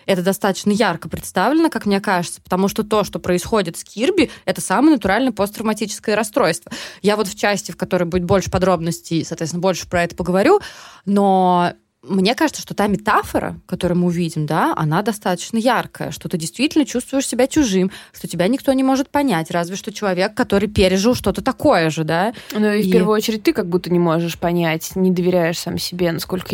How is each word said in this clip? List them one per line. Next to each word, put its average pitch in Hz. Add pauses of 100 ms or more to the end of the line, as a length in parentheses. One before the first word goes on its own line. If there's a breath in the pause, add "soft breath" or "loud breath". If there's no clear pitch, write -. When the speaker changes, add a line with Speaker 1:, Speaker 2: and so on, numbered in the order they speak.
Speaker 1:
Это 180
достаточно 196
ярко 202
представлено, 302
как -
мне 196
кажется, 180
потому 190
что 220
то, 214
что -
происходит 180
с -
Кирби, 294 (140 loud breath)
это -
самое 269
натуральное 214
посттравматическое 208
расстройство. 214 (320 loud breath)
Я 202
вот 214
в 202
части, 208
в -
которой 180
будет 175
больше 185
подробностей, 170
соответственно, 165
больше 185
про 175
это 170
поговорю, 202 (460 loud breath)
но 185 (300)
мне 190
кажется, -
что -
та 208
метафора, 202
которую 175
мы 175
увидим, 165
да, 165
она 160
достаточно 214
яркая, 208
что -
ты 185
действительно 269
чувствуешь 262
себя 247
чужим, 196 (200 loud breath)
что -
тебя 180
никто 262
не 262
может 262
понять, 220
разве 175
что 190
человек, 196
который 214
пережил 196
что-то 196
такое 208
же, 160
да. 170 (240 loud breath)
Speaker 2:
Ну 214
и 208
в 196
Speaker 1:
И 185
Speaker 2:
первую 214
очередь 214
ты 330
как 185
будто 175
не 175
можешь 170
понять, 170
не 185
доверяешь 175
сам 175
себе. 175
Насколько 180